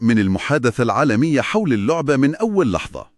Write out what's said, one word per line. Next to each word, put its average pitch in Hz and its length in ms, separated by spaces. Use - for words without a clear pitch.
من 113 180
المحادثة 120 640
العالمية 123 580
حول 202 320
اللعبة 139 420
من 139 200
أول 196 360
لحظة. - 460